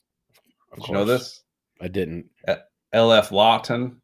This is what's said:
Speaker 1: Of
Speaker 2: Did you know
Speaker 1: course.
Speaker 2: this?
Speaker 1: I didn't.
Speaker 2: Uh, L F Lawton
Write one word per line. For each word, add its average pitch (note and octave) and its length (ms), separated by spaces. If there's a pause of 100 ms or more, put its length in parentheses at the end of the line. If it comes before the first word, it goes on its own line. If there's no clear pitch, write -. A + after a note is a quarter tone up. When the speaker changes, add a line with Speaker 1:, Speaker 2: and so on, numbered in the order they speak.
(720)
Speaker 1:
Of - 60
Speaker 2:
Did - 100
you E2+ 60
know G2+ 100
Speaker 1:
course. B2 160
Speaker 2:
this? - 220 (380)
Speaker 1:
I F2+ 80
didn't. E2+ 380 (200)
Speaker 2:
Uh, F#2+ 100 (360)
L A2+ 200
F G#2+ 200
Lawton A2+ 720